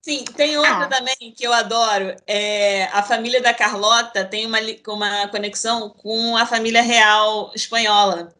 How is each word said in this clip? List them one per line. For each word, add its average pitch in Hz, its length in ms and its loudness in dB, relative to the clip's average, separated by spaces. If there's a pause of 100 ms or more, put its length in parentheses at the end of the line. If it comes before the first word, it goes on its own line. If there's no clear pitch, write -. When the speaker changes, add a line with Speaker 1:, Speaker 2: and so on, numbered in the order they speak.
Speaker 1:
Sim, 285 220 -6 (140)
tem 302 200 2
outra 302 280 2
Speaker 2:
Ah. - 20 -10
Speaker 1:
também 247 480 -4
que - 100 -10
eu 240 60 0
adoro. 214 640 0 (100)
É, 202 600 0
a 202 180 0
família 240 380 0
da 240 120 4
Carlota 220 720 0
tem 214 220 -6
uma 226 120 -2
li-, 220 300 -6
uma 208 400 -4
conexão 208 640 -6
com 226 480 -4
a 226 80 2
família 226 360 2
real 214 720 4
espanhola. 202 880 0